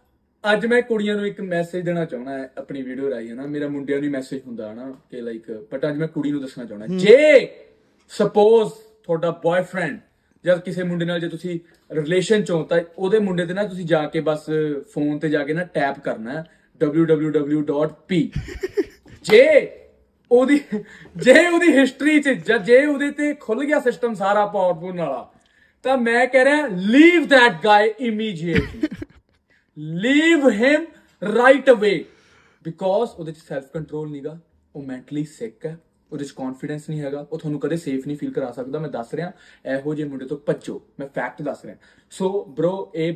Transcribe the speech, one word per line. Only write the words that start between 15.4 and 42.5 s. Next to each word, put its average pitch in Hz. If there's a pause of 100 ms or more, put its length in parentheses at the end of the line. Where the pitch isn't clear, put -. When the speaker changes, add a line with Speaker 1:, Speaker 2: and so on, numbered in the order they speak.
Speaker 1:
ਕੇ 147
ਨਾ 175
ਟੈਪ 143
ਕਰਨਾ 113
ਹੈ 160 (340)
ਡਬਲਯੂ 156
ਡਬਲਯੂ 156
ਡਬਲਯੂ 151
ਡਾਟ 151 (160)
ਪੀ। 175 (920)
ਜੇ 269 (600)
ਉਹਦੀ, 262 (560)
ਜੇ 269
ਉਹਦੀ 349
ਹਿਸਟਰੀ 269
'ਚ 285
ਜਾਂ 220
ਜੇ 240
ਉਹਦੇ 285
ਤੇ 294
ਖੁੱਲ 262
ਗਿਆ 294
ਸਿਸਟਮ 240
ਸਾਰਾ 202
ਪਾਵਰਫੁਲ 180
ਵਾਲਾ, 139 (520)
ਤਾਂ 262
ਮੈਂ 240
ਕਹਿ 262
ਰਿਹਾ 294
leave 254
that 240
guy 214
immediately। 214 (1080)
Leave 294
him 262 (480)
right 247
away। 196 (680)
Because 190 (100)
ਉਹਦੇ 160
'ਚ 156
ਸੈਲਫ 139
ਕੰਟਰੋਲ 151
ਨੀਗਾ, 147 (360)
ਉਹ 143
ਮੈਂਟਲੀ 135
ਸਿਕ -
ਹੈ, 160 (340)
ਉਹਦੇ 143
'ਚ 139
ਕੌਨਫੀਡੈਂਸ 143
ਨਹੀਂ 151
ਹੈਗਾ, 143
ਉਹ 160
ਤੁਹਾਨੂੰ 151
ਕਦੇ 156
ਸੇਫ 135
ਨਹੀਂ 147
ਫੀਲ 135
ਕਰਾ 127
ਸਕਦਾ। 131
ਮੈਂ 156
ਦੱਸ 117
ਰਿਹਾ, 170 (440)
ਇਹੋ 147
ਜਿਹੇ 151
ਮੁੰਡੇ 131
ਤੋਂ 143
ਭੱਜੋ, - (180)
ਮੈਂ -
ਫੈਕਟ 127
ਦੱਸ 139
ਰਿਹਾ। 104 (460)
So 196
ਬ੍ਰੋ, 175